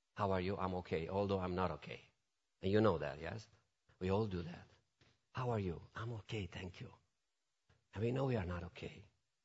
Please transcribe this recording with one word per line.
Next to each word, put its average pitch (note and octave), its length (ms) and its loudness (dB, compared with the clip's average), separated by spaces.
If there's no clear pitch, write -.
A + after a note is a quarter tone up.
How G2+ 200 2
are F#2 100 4
you? F#2+ 240 0
I'm F#2 80 0
okay, E2 340 -2
although G2 380 2
I'm F2+ 80 0
not F2+ 160 2
okay." C2+ 300 -10
And F#2+ 100 2
you G#2+ 80 6
know G2 180 6
that, C#2+ 220 -4
yes? G2 280 -8
We F#2 120 0
all G#2+ 180 4
do F2 140 -2
that. E2 240 -12
"How B2+ 200 -2
are A2 120 2
you? F2 180 -2
I'm A2+ 180 -6
okay, G#2 340 -4
thank F2+ 300 -10
you." A2 220 -14
And G2+ 140 -2
we A#2+ 60 4
know C3+ 160 2
we B2 100 4
are F#2 100 2
not F2 160 -2
okay. - 420 -12